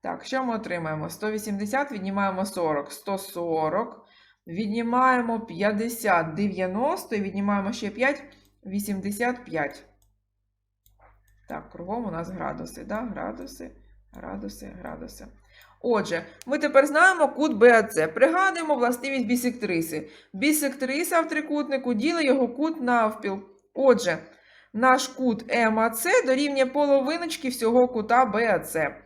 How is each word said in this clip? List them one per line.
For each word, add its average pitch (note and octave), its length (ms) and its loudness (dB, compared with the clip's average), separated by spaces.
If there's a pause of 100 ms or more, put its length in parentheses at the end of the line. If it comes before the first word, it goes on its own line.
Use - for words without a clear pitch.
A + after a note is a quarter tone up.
Так, F3 240 -8
що C4 180 -2
ми A#3+ 120 -2
отримаємо? E3 540 -6
Сто G#3+ 220 -6
вісімдесят, G#3+ 600 -2
віднімаємо G3 540 -2
сорок, D#3 460 -2
сто - 260 -6
сорок. E3+ 880 -2 (420)
Віднімаємо A#3 920 2
п'ятдесят, G3+ 920 0
дев'яносто G3+ 840 -2
і G3+ 60 -2
віднімаємо G3 520 -2
ще G#3 160 -6
п'ять, B3+ 340 0 (420)
вісімдесят G3+ 800 -4
п'ять. D#3 380 -6 (1700)
Так, - 200 -12
кругом A3+ 360 -8
у G3 60 -6
нас E3 180 -6
градуси, D#3 540 -10
да? G#3+ 180 -6
Градуси, - 720 -10 (420)
градуси, G2+ 520 -12 (140)
градуси. - 480 -14 (540)
Отже, G3 440 0 (200)
ми C4+ 120 -2
тепер C#4+ 300 6
знаємо D#4+ 400 6
кут D4 260 0
Б A3+ 260 10
А G#3+ 40 2
Ц. D#3+ 240 0
Пригадуємо E4 680 2
властивість B3 520 -2
бісектриси. G3 840 -2 (240)
Бісектриса D4 880 0
в E4 60 -2
трикутнику D4 680 -2
ділить D4+ 320 0
його C4 220 4
кут D4 340 -4
навпіл. G#3+ 640 0 (300)
Отже, G#3+ 440 4 (560)
наш C4 340 4
кут - 440 -2
М A3 280 2
А A3+ 100 2
Ц F4+ 360 2
дорівнює C4+ 400 2
половиночці C#4+ 840 0
всього B3 380 4
кута A#3+ 380 4
Б A3 280 0
А E3 60 2
Ц. D3 360 -4 (100)